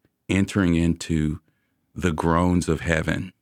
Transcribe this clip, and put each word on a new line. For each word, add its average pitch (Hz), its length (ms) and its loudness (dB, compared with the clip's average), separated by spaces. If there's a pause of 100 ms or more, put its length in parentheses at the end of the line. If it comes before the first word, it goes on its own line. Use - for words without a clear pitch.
(280)
entering 95 480 2
into 82 640 -2 (540)
the 92 180 -2
groans 85 560 2
of 80 120 0
heaven, 82 600 -2